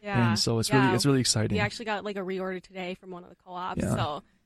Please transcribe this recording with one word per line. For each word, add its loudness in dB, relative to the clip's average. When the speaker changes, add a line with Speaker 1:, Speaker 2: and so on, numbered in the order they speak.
Speaker 1:
Yeah. 2
Speaker 2:
And 2
so 2
it's 0
Speaker 1:
Yeah. 4
Speaker 2:
really, 4
it's 2
really 4
exciting. 2
Speaker 1:
We 2
actually -4
got, -4
like, -6
a -4
reorder -6
today -10
from -16
one -12
of -20
the -20
co-ops, -6
Speaker 2:
Yeah. 2
Speaker 1:
so -2